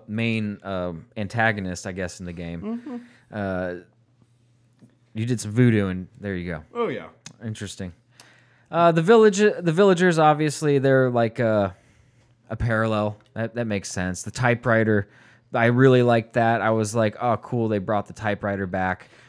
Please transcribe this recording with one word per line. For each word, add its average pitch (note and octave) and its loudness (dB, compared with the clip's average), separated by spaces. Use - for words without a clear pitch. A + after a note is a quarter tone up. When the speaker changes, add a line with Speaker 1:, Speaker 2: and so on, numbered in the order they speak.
Speaker 1:
main, A2 -4
um, F2+ -8
antagonist, G#2 -2
I F#2+ -10
guess, F2+ -8
in F#2 -14
the F2 -10
game. E2+ -10
Speaker 2:
Mm-hmm. A#3+ -10
Speaker 1:
Uh, F#2 -6
you A2 -6
did A#2+ -4
some G#2+ -8
voodoo, A2 4
and F#2 -8
there G2+ -6
you F2 -6
go. D#2 -10
Speaker 2:
Oh, A#3 -4
yeah. G2 -10
Speaker 1:
Interesting. G2 -10
Uh, E3+ 4
the E3 2
village, G#3+ 6
the F3 2
villagers, F3+ 4
obviously, D3+ 2
they're C3 4
like, A#2 0
uh, G#2+ 2
a A2 -10
parallel. A2 -2
That, A2+ -6
that A#2 -4
makes G2+ -4
sense. F2+ -6
The - -12
typewriter, A2+ 0
I A#2 0
really B2+ 6
liked A#2 2
that. A2+ 2
I G#2+ 0
was A2 0
like, A2 0
"Oh, A#2 0
cool, A#2 -4
they G#2+ 0
brought G2+ -2
the - -16
typewriter G2+ -4
back." F#2 -4